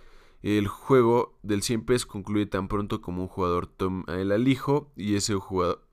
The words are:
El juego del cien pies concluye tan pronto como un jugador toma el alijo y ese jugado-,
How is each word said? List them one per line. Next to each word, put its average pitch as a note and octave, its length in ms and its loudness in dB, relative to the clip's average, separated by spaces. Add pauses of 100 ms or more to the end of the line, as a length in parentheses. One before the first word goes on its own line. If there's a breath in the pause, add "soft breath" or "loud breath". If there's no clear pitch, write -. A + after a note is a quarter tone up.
(440 soft breath)
El G#2 240 0
juego A#2+ 760 4
del G2+ 180 0
cien A2+ 240 -2
pies B2 220 0
concluye G#2 400 -2
tan F#2+ 200 -4
pronto G#2 320 -4
como F2+ 220 -8
un F#2 60 -4
jugador F2 400 -2
toma F#2 400 -4
el F#2+ 240 -2
alijo C3+ 640 0
y G#2 180 -2
ese G2+ 220 0
jugado-, F#2 580 -2